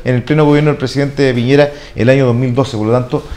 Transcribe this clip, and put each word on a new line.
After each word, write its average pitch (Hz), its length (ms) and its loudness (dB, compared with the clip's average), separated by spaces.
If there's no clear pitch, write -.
en 127 100 0
el 123 80 -2
pleno 151 220 2
gobierno 147 240 4
del 147 80 0
presidente 139 560 -2
Piñera 139 380 2
el 110 140 -2
año 135 180 4
dos 120 100 2
mil 123 200 -2
doce. 123 220 -2
Por 107 100 -4
lo 113 60 2
tanto, 127 280 -2